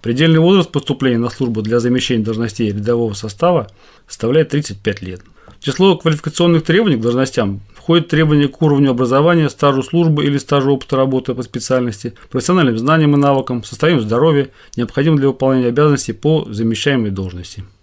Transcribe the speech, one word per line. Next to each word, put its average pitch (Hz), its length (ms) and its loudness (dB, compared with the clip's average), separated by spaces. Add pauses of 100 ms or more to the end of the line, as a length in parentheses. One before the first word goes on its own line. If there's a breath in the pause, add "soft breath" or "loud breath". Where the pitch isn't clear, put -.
Предельный 156 380 2
возраст 180 320 2
поступления 131 480 -2
на 120 100 -2
службу 117 320 -4
для 113 200 0
замещения 123 420 0
должностей 110 460 -4
рядового 110 440 -2
состава 127 560 -2 (380 soft breath)
составляет 147 420 0
тридцать 143 300 -6
пять - 220 -4
лет. 92 200 -12 (380 soft breath)
В - 40 -20
число 180 320 2
квалификационных 160 680 0
требований 185 320 2
к 110 60 -4
должностям 117 600 -2 (140)
входит 165 320 0
требование 151 400 2
к - 160 -8
уровню 143 260 4
образования, 139 580 2
стажу 135 360 0
службы 160 420 0
или 143 140 0
стажу 139 340 0
опыта 135 220 -4
работы 131 400 0
по 127 80 -8
специальности, 120 720 -4 (160 loud breath)
профессиональным 131 480 0
знаниям 147 340 2
и 143 60 4
навыкам, 135 440 0
состоянию 151 380 0
здоровья, 135 480 0 (260 loud breath)
необходимым 139 440 0
для 135 80 2
выполнения 131 400 0
обязанностей 139 460 0
по 151 360 -2
замещаемой 113 640 -2
должности. 95 520 -10 (200)